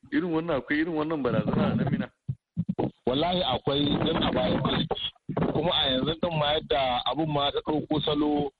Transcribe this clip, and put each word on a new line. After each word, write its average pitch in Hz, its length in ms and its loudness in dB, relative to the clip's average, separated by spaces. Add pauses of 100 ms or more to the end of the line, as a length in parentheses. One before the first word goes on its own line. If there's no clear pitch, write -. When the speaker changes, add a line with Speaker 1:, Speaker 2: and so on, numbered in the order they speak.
(120)
Speaker 1:
irin 165 200 0
wannan 160 260 0
akwai 147 240 -2
irin 165 140 -2
wannan 151 280 -2
barazana - 480 2
a - 40 0
nan - 160 2
Mina? - 180 -2 (960)
Speaker 2:
Wallahi 165 380 2
akwai, 139 420 0 (200)
don 165 180 0
a - 80 0
bayan 127 300 0
mulki. - 260 0 (680)
Kuma 156 200 2
a 147 180 2
yanzu 131 300 0
din 170 180 -2
ma 147 140 2
yadda 139 520 2
abun 156 280 0
ma 143 180 2
ta 143 140 -2
ɗauko 151 400 0
salo 147 540 0